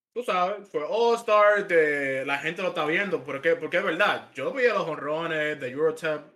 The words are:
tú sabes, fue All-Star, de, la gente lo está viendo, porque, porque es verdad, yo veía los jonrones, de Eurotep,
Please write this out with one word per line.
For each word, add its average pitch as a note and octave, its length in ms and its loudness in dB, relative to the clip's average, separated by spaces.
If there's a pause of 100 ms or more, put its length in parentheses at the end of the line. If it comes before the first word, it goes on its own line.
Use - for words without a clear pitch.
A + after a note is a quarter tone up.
(140)
tú A#3 80 -6
sabes, G3 460 -2
fue D3+ 180 -6
All-Star, G#3 800 4
de, C#3+ 600 2
la C#3+ 120 -2
gente E3 240 -6
lo F#3 60 -2
está E3 160 -2
viendo, E3+ 380 -2
porque, C#3 340 0
porque E3 220 -4
es G3+ 60 0
verdad, F3+ 500 0
yo C#3 180 -4
veía B3 220 2
los F#3 100 0
jonrones, D3+ 760 -4
de C3 100 -6
Eurotep, D#3 520 -2 (140)